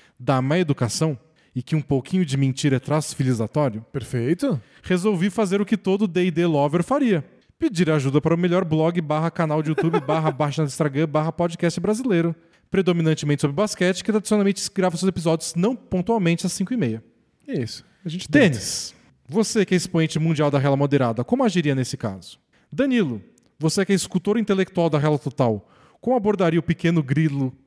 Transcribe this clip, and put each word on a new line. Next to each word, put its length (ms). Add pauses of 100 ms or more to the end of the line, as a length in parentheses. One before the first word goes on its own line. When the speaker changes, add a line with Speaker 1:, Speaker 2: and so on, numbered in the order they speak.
(200)
Speaker 1:
da 220
má 180
educação 580 (380)
e 80
que 140
um 40
pouquinho 440
de 100
mentira 400
é 40
traço 320
civilizatório, 800
Speaker 2:
Perfeito. 680 (220)
Speaker 1:
resolvi 460
fazer 320
o 40
que 120
todo 320
D 160
e 60
D 140
lover 380
faria. 400 (340)
Pedir 320
ajuda 300
para 160
o 20
melhor 280
blog 340
barra 320
canal 320
de 60
YouTube 300
<laughs> 60
barra 240
página 360
do 20
Instagram 400
barra 240
podcast 480
brasileiro, 560 (340)
predominantemente 720
sobre 140
basquete, 480
que 80
tradicionalmente 500 (120)
grava 240
seus 100
episódios 480
não 200
pontualmente 680
às 60
cinco 220
e 40
meia. 240 (460)
Speaker 2:
Isso. 380 (180)
A 60
gente 180
tenta. 220
Speaker 1:
Denis, 440 (320)
você 400
que 80
é 40
expoente 420
mundial 320
da 80
rela 160
moderada, 480
como 220
agiria 280
nesse 220
caso? 420 (320)
Danilo, 520 (360)
você 280
que 80
é 20
escultor 420
intelectual 520
da 100
rela 180
total, 520 (320)
como 160
abordaria 420
o 40
pequeno 380
grilo 520 (120)